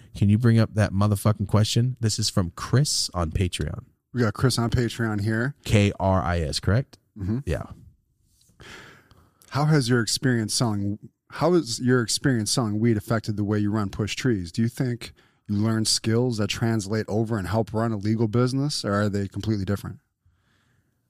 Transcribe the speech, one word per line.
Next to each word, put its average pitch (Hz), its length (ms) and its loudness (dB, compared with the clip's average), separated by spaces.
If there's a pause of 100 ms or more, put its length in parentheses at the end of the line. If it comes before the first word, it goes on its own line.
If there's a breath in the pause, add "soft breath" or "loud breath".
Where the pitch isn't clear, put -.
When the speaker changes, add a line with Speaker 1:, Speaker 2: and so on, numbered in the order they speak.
(140 soft breath)
Speaker 1:
can 101 140 2
you 104 80 6
bring 113 220 4
up - 160 2
that 104 180 2
motherfucking 104 560 2
question? 117 520 2
This 110 180 0
is 104 100 -2
from 90 260 -2
Chris - 600 0
on 82 160 -2
Patreon. 85 540 -4 (280)
Speaker 2:
We 123 80 -4
got 107 140 2
Chris 127 240 2
on 117 120 0
Patreon 113 520 -2
here. 113 320 -2 (100)
Speaker 1:
K 101 340 4
R 95 240 2
I 85 180 -2
S, 73 200 -4
correct? - 380 0 (200)
Speaker 2:
Mm-hmm. 104 280 -4
Speaker 1:
Yeah. 71 180 -4 (1900 loud breath)
Speaker 2:
How 147 160 0
has 147 220 4
your 123 120 6
experience 113 520 0
selling, 104 460 -2 (320)
how 160 240 2
has 117 260 0
your 127 220 4
experience 113 480 0
selling 107 300 0
weed 113 160 4
affected 104 400 -2
the 104 80 -2
way 104 140 0
you 104 120 0
run 104 180 -2
Push - 280 -4
Trees? 95 340 -2
Do 113 120 -2
you 117 60 2
think 120 440 -6 (360 soft breath)
you 104 80 -2
learn 110 280 0
skills 113 540 0
that 104 100 0
translate 110 600 -2
over 110 300 -2
and 90 80 -4
help 107 260 -2
run 113 200 -2
a 107 40 -4
legal 110 320 0
business, 127 560 0
or 104 100 -2
are 104 140 2
they 98 200 -2
completely 104 360 -4
different? - 340 -6 (1120)